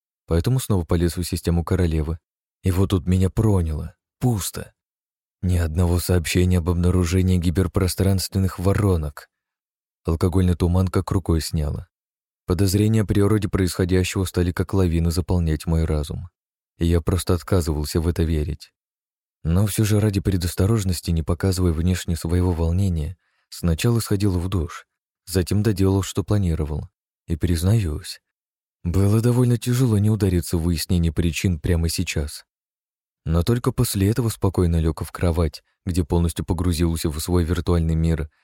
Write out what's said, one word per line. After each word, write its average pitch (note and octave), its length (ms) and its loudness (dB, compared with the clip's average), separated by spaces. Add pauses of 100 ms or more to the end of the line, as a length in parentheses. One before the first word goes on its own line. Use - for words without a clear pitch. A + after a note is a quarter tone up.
(260)
поэтому A#2 340 0
снова F#2+ 260 -2
полез E2+ 300 0
в F2+ 80 -6
систему E2+ 400 -2
королевы. E2 560 -2 (440)
И F#2 80 2
вот F#2 180 0
тут E2+ 180 0
меня F#2 220 2
проняло. E2+ 640 0 (240)
Пусто. - 540 -4 (680)
Ни F2+ 160 2
одного E2+ 420 2
сообщения F2+ 600 2
об E2 100 0
обнаружении F2+ 680 2
гиперпространственных F#2 1200 0
воронок. F2+ 720 0 (760)
Алкогольный F2+ 520 2
туман F#2 320 2
как F#2 240 -2
рукой F2 300 0
сняло. D2 460 -4 (580)
Подозрения G#2 560 2
о G2+ 40 -2
природе G2+ 420 2
происходящего F#2 800 0
стали F2+ 260 0
как - 220 -4
лавина E2+ 380 2
заполнять E2 540 -2
мой E2 200 0
разум. D2+ 420 -4 (500)
И E2+ 80 0
я E2+ 140 4
просто F2+ 360 0
отказывался D#2+ 640 -2
в D#2+ 60 -2
это F2 160 0
верить. D2+ 500 -2 (680)
Но F2+ 240 2
все G#2+ 180 0
же G#2 140 2
ради G2+ 200 2
предосторожности, F#2 920 0
не E2 120 0
показывая F2+ 480 0
внешне E2+ 440 -2
своего F2+ 360 0
волнения, E2 640 -2 (340)
сначала A2+ 500 0
сходил G2 400 0
в F#2 100 -4
душ, F2 360 -4 (400)
затем F#2+ 360 0
доделал, G2 400 2
что F#2+ 220 -6
планировал. D#2+ 640 -2 (380)
И E2+ 80 -4
признаюсь, E2+ 840 0 (640)
было G2 380 2
довольно A#2+ 360 2
тяжело A#2+ 420 0
не G#2 100 2
удариться F#2 480 0
в D#2+ 60 -2
выяснение E2+ 500 0
причин E2+ 460 0
прямо E2+ 300 0
сейчас. - 540 -6 (800)
Но E2 200 2
только A#2 280 0
после G2+ 380 0
этого A2+ 200 0
спокойно F2+ 500 0
лег D#2+ 240 -2
в - 80 -8
кровать, E2+ 520 -2 (220)
где F2 180 -2
полностью E2+ 400 0
погрузился E2+ 680 0
в D2+ 80 -8
свой F2 240 0
виртуальный E2 520 0
мир D#2+ 360 -2 (120)